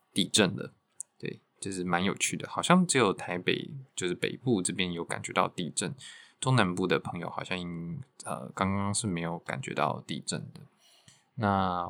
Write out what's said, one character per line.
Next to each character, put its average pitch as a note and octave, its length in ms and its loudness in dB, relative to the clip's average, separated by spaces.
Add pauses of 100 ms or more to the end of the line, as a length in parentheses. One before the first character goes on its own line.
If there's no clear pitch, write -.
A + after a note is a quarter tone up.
(140)
地 F#2+ 180 2
震 G2 220 6
了， - 180 -8 (460)
对， - 220 -10 (180)
就 G2 140 -6
是 F#2 100 -4
蛮 F2+ 220 2
有 G2 100 2
趣 - 220 -2
的， - 120 -8
好 - 140 -4
像 F3+ 240 8
只 D#3 100 2
有 A2 160 6
台 F2+ 240 -4
北， F2 320 0 (280)
就 F#2 100 -4
是 F2 80 0
北 - 220 -4
部 A2+ 260 2
这 F2 100 2
边 F2+ 200 0
有 E2+ 120 -4
感 - 160 -4
觉 - 120 -10
到 F#2 160 2
地 F2 200 -6
震， - 280 -4 (420)
中 C3 160 2
南 G2 180 4
部 F#2 140 0
的 D#2 140 4
朋 - 180 -8
友 E2+ 100 -6
好 - 140 -6
像， F#2 160 -4 (680)
呃， B1+ 300 -8
刚 F#2+ 180 2
刚 G2+ 220 0
是 G#2+ 140 -2
没 E2+ 120 -2
有 E2+ 200 -4
感 - 200 -6
觉 - 140 -8
到 - 320 0
地 D2+ 180 -6
震 - 180 -4 (120)
的。 - 60 -16 (760)
那 F#2+ 560 2